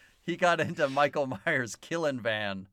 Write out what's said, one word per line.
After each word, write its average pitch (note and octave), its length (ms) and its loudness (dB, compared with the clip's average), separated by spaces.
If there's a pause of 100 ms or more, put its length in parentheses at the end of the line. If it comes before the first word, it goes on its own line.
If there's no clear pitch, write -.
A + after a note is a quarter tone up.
(240)
He E3+ 120 -4
got E3+ 240 4
into D#3 280 0
Michael C#3+ 380 2
Myers' C3 480 -2
killing D#3 460 -2
van. G#2 520 -4